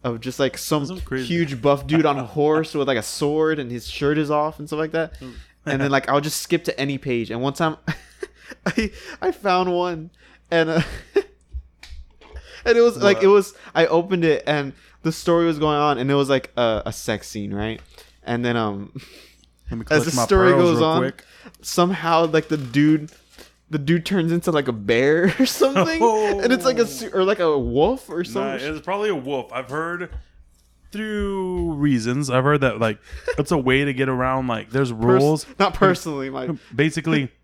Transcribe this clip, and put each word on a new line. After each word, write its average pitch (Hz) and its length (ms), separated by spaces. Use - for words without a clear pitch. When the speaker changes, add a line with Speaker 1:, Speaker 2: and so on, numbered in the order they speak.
Speaker 1:
of 117 160
just, 123 200
like, 135 180
some 151 300
Speaker 2:
Some 180 140
crazy 131 260
Speaker 1:
huge 147 340
buff 139 240
dude 156 220
on 139 100
a 131 60
Speaker 2:
<laughs> - 20
Speaker 1:
horse 156 480
with, 139 140
like, 131 100
a 107 60
sword 156 560
and 127 100
his 120 180
shirt 147 300
is 151 140
off 151 260
and 151 100
stuff 151 120
like 160 140
that. 160 260
Speaker 2:
Mm. 127 140
Speaker 1:
And 139 140
then, 139 100
like, 139 180
I'll 143 120
just 151 200
skip 165 220
to - 160
any 139 180
page. 120 320
And 117 120
one 135 120
time 160 240
<laughs> - 440
I, 214 260
I 370 100
found 185 400
one 175 380
and, 165 220
uh, 160 100
<laughs> 392 80
and 233 120
it 233 40
was, 240 160
like, 196 200
Speaker 2:
What? 190 80
Speaker 1:
it - 20
was, 196 260
I 165 100
opened 175 400
it 151 220
and 143 260
the 165 80
story 170 340
was 160 140
going 151 180
on 147 220
and 131 100
it 139 60
was, 139 160
like, 131 260
a, 113 300
a 117 60
sex - 340
scene, 101 260
right? 107 260
And 120 200
then, 120 140
um, 104 340
<laughs> - 360
Speaker 2:
Let 117 80
me 113 60
Speaker 1:
as - 40
Speaker 2:
collect 151 220
Speaker 1:
the 143 60
Speaker 2:
my 123 80
Speaker 1:
story 185 300
Speaker 2:
pearls 175 100
Speaker 1:
goes 165 160
Speaker 2:
real 160 80
Speaker 1:
on, 160 160
Speaker 2:
quick. - 220
Speaker 1:
somehow, 170 640
like, 160 220
the 156 100
dude, 147 540
the 156 100
dude 165 260
turns 165 280
into, 170 180
like, 147 160
a 123 60
bear 131 640
<laughs> - 40
or 269 60
something, 277 580
Speaker 2:
Oh. 214 380
Speaker 1:
and 247 100
it's, 262 140
like, 254 120
a 233 80
su-, - 280
or, 190 100
like, 202 160
a 160 180
wolf 143 520
or 165 80
Speaker 2:
Nah, 175 80
Speaker 1:
something. 139 500
Speaker 2:
it's 147 80
probably 202 260
a 190 60
wolf. 131 380
I've 120 160
heard 165 400
through 196 840
reasons. 135 540
I've 127 140
heard 147 180
that, 113 180
like, 110 200
Speaker 1:
<laughs> - 220
Speaker 2:
it's 139 120
a 170 60
way 131 280
to 143 80
get 131 160
around, 131 380
like, 110 240
there's 131 200
Speaker 1:
Pers-, 110 100
Speaker 2:
rules. 151 220
Speaker 1:
not 190 160
personally, 160 560
my 135 200
Speaker 2:
Basically 151 560